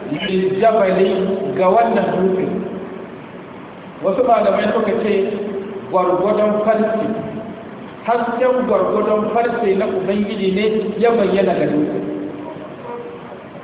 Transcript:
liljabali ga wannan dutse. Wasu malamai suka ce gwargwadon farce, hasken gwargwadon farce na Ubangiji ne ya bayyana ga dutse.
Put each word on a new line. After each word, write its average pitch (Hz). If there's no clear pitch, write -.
liljabali 190
ga 185
wannan 220
dutse. 185
Wasu 190
malamai 208
suka 214
ce 208
gwargwadon 208
farce, 220
hasken 240
gwargwadon 208
farce 220
na 190
Ubangiji 196
ne 202
ya 233
bayyana 190
ga 151
dutse. 151